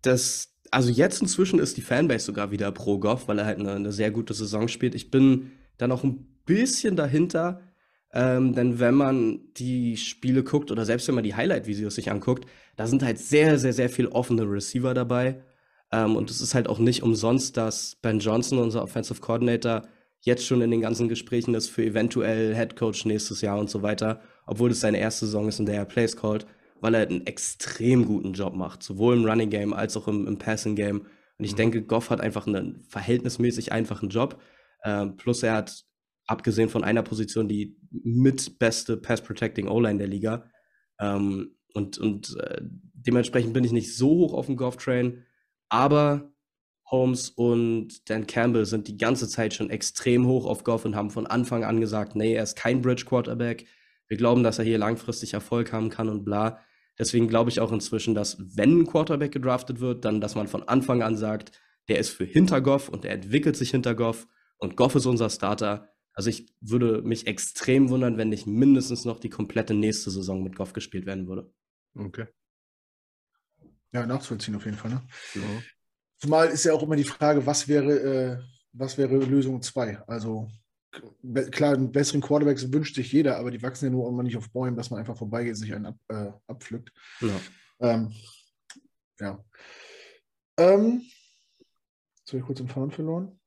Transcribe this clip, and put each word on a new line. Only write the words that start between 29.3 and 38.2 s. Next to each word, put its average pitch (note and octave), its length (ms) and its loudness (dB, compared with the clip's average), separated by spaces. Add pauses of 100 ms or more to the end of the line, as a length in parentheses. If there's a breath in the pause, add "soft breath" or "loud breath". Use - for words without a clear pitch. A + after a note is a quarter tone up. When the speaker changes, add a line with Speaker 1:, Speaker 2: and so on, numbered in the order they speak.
Speaker 1:
Game G#2 240 -2
als G#2+ 240 -4
auch G#2+ 100 -6
im, G#2 180 -2
im G#2 120 -4
Passing A2 380 -4
Game. G2+ 240 -2
Und - 440 -14
ich G2+ 80 -4
Speaker 2:
Mhm. G2+ 40 -6
Speaker 1:
denke, A2+ 260 2
Goff A2+ 260 0
hat A#2 140 0
einfach G#2+ 240 -4
einen F#2+ 420 -4
verhältnismäßig A#2+ 840 -2
einfachen A2 360 -4
Job. A2+ 320 -2 (420 soft breath)
Ähm, G2+ 340 -2
plus A#2+ 260 -2
er A2+ 140 2
hat, - 280 -6 (420)
abgesehen A2+ 440 2
von A2+ 140 -2
einer A2 180 2
Position, A2 440 -4
die G#2 300 -4 (140)
mit C3 680 2